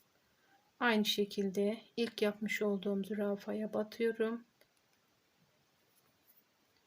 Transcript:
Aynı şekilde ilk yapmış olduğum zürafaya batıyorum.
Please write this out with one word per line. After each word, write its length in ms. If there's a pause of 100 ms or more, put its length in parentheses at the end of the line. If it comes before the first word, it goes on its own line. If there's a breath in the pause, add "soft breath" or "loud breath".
(800 soft breath)
Aynı 260
şekilde 760 (160)
ilk 240
yapmış 400
olduğum 420
zürafaya 680
batıyorum. 720 (2500)